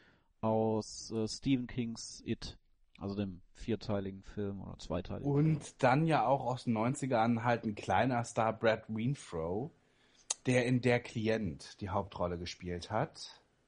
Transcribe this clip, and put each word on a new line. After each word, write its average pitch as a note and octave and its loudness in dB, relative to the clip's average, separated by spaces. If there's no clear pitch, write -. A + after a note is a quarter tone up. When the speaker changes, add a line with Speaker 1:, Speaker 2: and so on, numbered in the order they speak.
Speaker 1:
aus, A2 0
äh, A2 0
Stephen B2+ 0
Kings A#2 -6
It, - -6
also G2 -4
dem G2 -4
vierteiligen G2 -4
Film G2 -6
oder F2+ -12
zweiteiligen F#2+ -4
Speaker 2:
Und D3 2
Speaker 1:
Film. - -16
Speaker 2:
dann C3+ 6
ja C#3 4
auch C3 2
aus B2 -4
den B2 2
neunzigern A#2 2
halt A#2+ 2
ein A2 0
kleiner A#2 2
Star, A2+ 0
Brad A2 4
Renfro, A2 -4
der B2 4
in B2+ 2
Der A#2+ 4
Klient A2 -2
die G2+ -4
Hauptrolle F#2 -2
gespielt F2 -8
hat. - -4